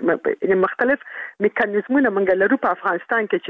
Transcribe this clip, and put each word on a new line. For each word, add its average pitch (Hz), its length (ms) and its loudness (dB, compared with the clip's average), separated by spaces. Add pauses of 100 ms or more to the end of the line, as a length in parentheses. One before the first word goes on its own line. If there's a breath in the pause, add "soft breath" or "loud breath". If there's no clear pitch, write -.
م-، 165 140 2 (220)
یعنې 190 240 2
مختلف 254 340 0 (400 loud breath)
میکانیزمونه 214 680 0
موږ 190 340 2
لرو 202 140 4
په - 120 0
افغانستان 196 560 -2
کې 196 180 -2
چې - 60 -14